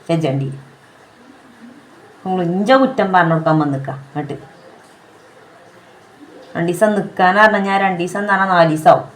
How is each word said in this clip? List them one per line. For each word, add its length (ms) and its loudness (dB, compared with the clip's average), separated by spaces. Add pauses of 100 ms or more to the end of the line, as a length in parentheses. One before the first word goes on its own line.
ചെജണ്ടി. 380 -2 (1800)
നിങ്ങൾ 160 -2
ഇഞ്ച 300 0
കുറ്റം 400 0
പറഞ്ഞു 200 2
കൊടുക്കാൻ 260 0
വന്നിക്ക. 320 -4
എന്നിട്ട് 680 -12 (2000)
രണ്ടീസം 380 0
നിക്കാന്ന് 460 0
പറഞ്ഞാ 180 4
ഞാൻ 220 -2
രണ്ടീസം 380 -2
എന്ന് 140 -4
പറഞ്ഞാ 140 0
നാലീസാവും. 580 4 (100)